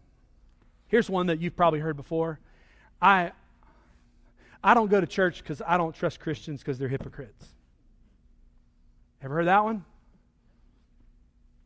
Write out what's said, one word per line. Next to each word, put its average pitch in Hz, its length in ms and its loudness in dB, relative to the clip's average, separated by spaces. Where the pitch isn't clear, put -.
here's 226 200 2
one 180 180 -2
that 160 140 0
you've 170 160 -6
probably 160 240 2
heard 156 160 -4
before. 160 420 -6
I, 185 320 4
I 202 120 6
don't 220 160 2
go 202 100 4
to 175 60 0
church 185 360 -2
'cause 143 240 -10
I 170 120 2
don't 160 180 -4
trust - 240 -6
Christians 151 420 -10
'cause 135 160 -6
they're 131 100 -6
hypocrites. 131 640 -12
Ever 135 140 -8
heard 170 100 0
that 196 180 4
one? 214 220 -6